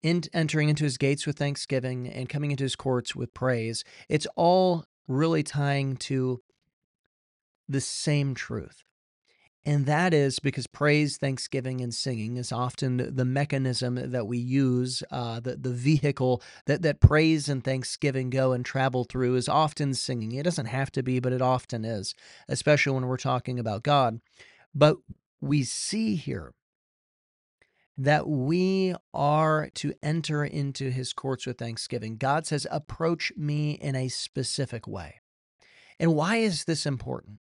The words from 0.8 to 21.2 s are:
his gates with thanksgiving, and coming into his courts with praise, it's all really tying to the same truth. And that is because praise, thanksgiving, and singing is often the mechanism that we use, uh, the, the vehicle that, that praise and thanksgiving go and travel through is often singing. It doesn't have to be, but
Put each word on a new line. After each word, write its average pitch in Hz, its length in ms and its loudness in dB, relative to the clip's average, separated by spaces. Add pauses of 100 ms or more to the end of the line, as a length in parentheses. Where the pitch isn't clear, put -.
his 135 140 0
gates 143 280 2
with 147 120 -4
thanksgiving, 131 680 -2
and 127 200 -8
coming 143 240 -2
into 139 100 -2
his 131 140 -2
courts 123 400 -2
with 123 180 -8
praise, 117 480 -2 (260)
it's 151 180 2 (100)
all 175 480 4 (240)
really 151 340 2
tying 143 540 0
to 127 460 -2 (1300)
the 135 120 -2
same 143 540 -2
truth. - 500 -10 (800)
And 147 220 2
that 165 280 2
is 139 240 4
because 131 300 -4
praise, 147 480 2
thanksgiving, 131 640 -4
and 120 120 -4
singing 117 440 -4
is 123 160 -6
often 123 640 -2
the 127 80 2
mechanism 127 880 -2
that 120 160 -2
we 120 100 -2
use, 127 720 2
uh, 117 300 -6
the, 127 160 -6
the 131 160 -4
vehicle 127 680 2 (260)
that, 143 160 0
that 147 180 0
praise 156 480 6
and 135 160 -2
thanksgiving 131 680 -2
go 131 220 2
and 123 120 0
travel 127 380 0
through 127 320 0
is 123 140 0
often 147 460 2
singing. 117 380 -4
It 139 120 -6
doesn't 160 220 0
have 131 260 -4
to 139 100 -2
be, 127 160 0
but 123 140 0